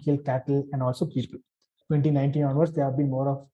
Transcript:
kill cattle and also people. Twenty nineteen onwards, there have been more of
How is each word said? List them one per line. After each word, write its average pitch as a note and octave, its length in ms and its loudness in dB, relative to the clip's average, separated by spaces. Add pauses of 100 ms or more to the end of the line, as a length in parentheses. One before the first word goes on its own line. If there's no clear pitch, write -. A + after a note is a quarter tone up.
kill D3 140 2
cattle C#3 540 -2
and C3+ 100 -2
also B2+ 240 -2
people. - 320 -6 (480)
Twenty D3+ 240 2
nineteen C#3+ 320 2
onwards, D3 300 2
there C#3+ 120 0
have B2+ 120 -2
been C#3+ 120 2
more C3+ 200 -2
of C#3 260 -4